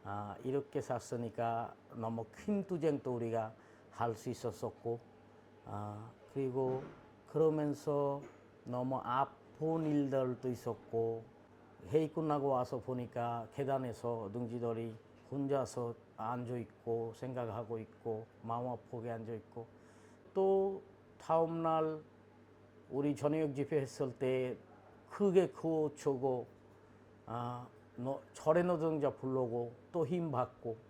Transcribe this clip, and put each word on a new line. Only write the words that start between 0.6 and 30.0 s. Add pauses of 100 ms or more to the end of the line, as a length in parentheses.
샀으니까 (220)
너무
큰
투쟁도
우리가 (380)
할
수
있었었고, (680)
아, (240)
그리고 (500)
그러면서 (420)
너무
아픈
일들도
있었고, (680)
회의
끝나고
와서
보니까
계단에서
능지들이 (380)
혼자서 (240)
앉아있고,
생각하고
있고, (180)
마음
아프게
앉아있고, (680)
또 (360)
다음
날 (880)
우리
저녁
집회
했을
때 (520)
크게
크고, (800)
아, (300)
노-, (120)
철회
노동자
부르고, (180)
또